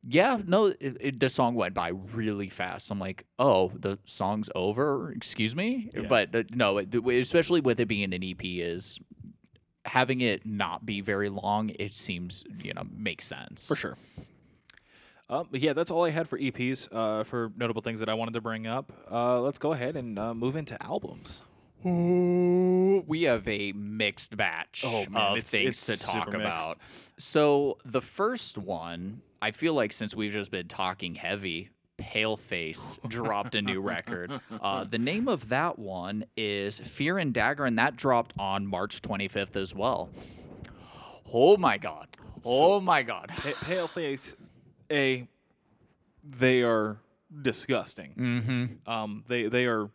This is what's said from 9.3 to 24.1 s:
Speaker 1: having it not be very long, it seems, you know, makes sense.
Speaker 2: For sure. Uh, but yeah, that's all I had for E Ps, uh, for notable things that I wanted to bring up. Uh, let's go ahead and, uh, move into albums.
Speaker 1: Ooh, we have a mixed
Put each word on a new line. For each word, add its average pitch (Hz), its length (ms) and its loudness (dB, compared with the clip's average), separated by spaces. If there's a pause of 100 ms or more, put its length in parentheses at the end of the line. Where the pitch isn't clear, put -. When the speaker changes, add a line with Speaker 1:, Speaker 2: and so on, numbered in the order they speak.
Speaker 1:
having 127 380 2
it 110 240 0
not 104 400 -4
be 101 160 -4
very 101 260 0
long, 101 500 0
it 101 180 -6
seems, 87 500 -6 (180)
you - 100 -8
know, 50 100 -8 (120)
makes - 320 -6
sense. - 400 -12
Speaker 2:
For - 80 2
sure. - 220 -8 (1300)
Uh, 151 220 -2
but 131 80 -4
yeah, 143 140 4
that's 165 180 0
all 170 140 2
I 165 60 2
had 160 180 -2
for - 80 -4
E 135 120 0
Ps, 123 440 -2
uh, 110 320 0
for 117 320 -4
notable 113 240 -2
things 113 180 -6
that 110 80 -2
I 110 60 0
wanted 113 220 -4
to 117 60 -2
bring 110 260 -6
up. 127 260 -6 (180)
Uh, 120 300 2
let's 139 160 -2
go 156 160 0
ahead 139 240 -4
and, 117 200 -6
uh, 113 160 -4
move 123 220 -2
into 151 260 -8
albums. - 600 -8 (440)
Speaker 1:
Ooh, 180 1200 6
we 156 180 0
have 117 240 4
a 101 260 0
mixed 104 640 -2